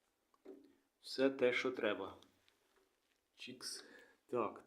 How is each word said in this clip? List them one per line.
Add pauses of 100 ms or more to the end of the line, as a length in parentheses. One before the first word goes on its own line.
(1000)
Все
те,
що
треба. (1200)
Чікс. (460)
Так,